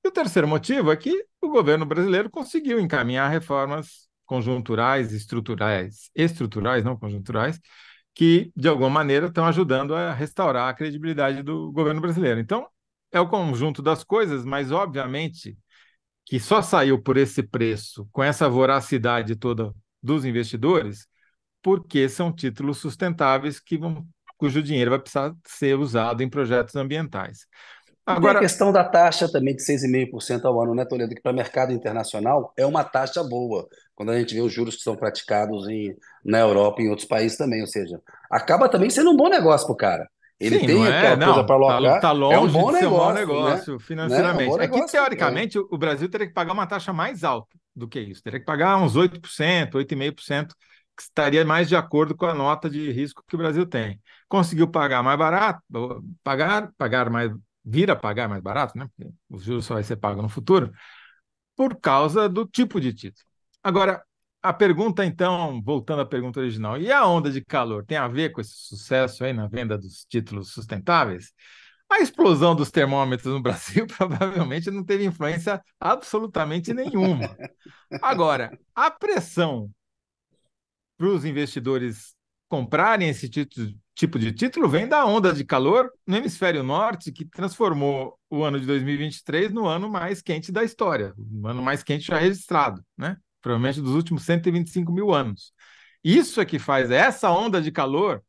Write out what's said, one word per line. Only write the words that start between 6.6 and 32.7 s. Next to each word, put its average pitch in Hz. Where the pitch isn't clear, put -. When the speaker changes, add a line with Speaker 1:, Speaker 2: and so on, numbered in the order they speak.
Speaker 1:
não 123
conjunturais, 110
que, 165
de 147
alguma 135
maneira, 151
tão 165
ajudando 151
a 170
restaurar 131
a 127
credibilidade 147
do 156
governo 156
brasileiro. 160
Então, 214
é 175
o 175
conjunto 151
das 151
coisas, 170
mas, 139
obviamente, 139
que 127
só 208
saiu 139
por 135
esse 131
preço, 107
com 135
essa 147
voracidade 123
toda 113
dos 135
investidores, 117
porque 175
são 175
títulos 139
sustentáveis 143
que 160
vão, 160
cujo 147
dinheiro 131
vai 135
precisar 139
ser 135
usado 117
em 131
projetos 123
ambientais. 135
Agora 196
Speaker 2:
Tem 208
a 202
questão 196
da 180
taxa 170
também 135
de 135
seis 139
e 139
meio 127
por 113
cento 123
ao 120
ano, 120
né, 127
Toledo? 117
Que -
pra 123
mercado 127
internacional 113
é -
uma -